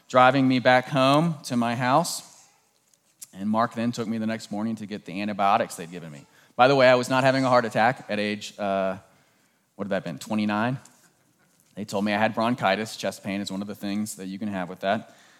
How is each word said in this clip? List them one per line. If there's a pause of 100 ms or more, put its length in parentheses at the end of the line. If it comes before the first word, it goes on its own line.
driving
me
back
home
to
my
house, (1080)
and
Mark
then
took
me
the
next
morning
to
get
the
antibiotics
they'd
given
me. (300)
By
the
way,
I
was
not
having
a
heart
attack
at
age,
uh, (800)
what
had
that
been,
twenty-nine? (960)
They
told
me
I
had
bronchitis.
Chest
pain
is
one
of
the
things
that
you
can
have
with
that. (240)